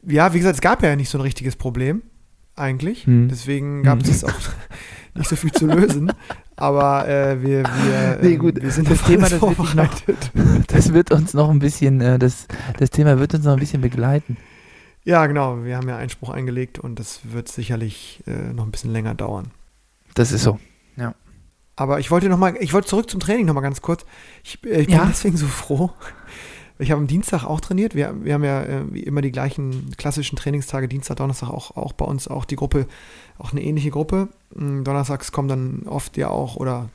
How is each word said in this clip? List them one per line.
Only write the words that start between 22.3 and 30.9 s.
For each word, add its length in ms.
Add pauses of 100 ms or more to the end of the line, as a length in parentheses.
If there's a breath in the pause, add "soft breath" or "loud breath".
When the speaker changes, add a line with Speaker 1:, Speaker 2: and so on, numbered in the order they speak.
Speaker 1:
noch 80
mal, 200
ich 140
wollte 160
zurück 220
zum 100
Training 260
noch 80
mal 60
ganz 220
kurz. 240 (360 loud breath)
Ich, 220
äh, 160
ich 60
bin 100
Speaker 2:
Ja. 100
Speaker 1:
deswegen 300
so 100
froh. 440 (880 loud breath)
Ich 120
habe 100
am 60
Dienstag 380
auch 160
trainiert. 340
Wir, 300
wir 100
haben 100
ja, 180
äh, 200 (100)
wie 100
immer 200
die 80
gleichen 680
klassischen 400
Trainingstage, 520
Dienstag, 300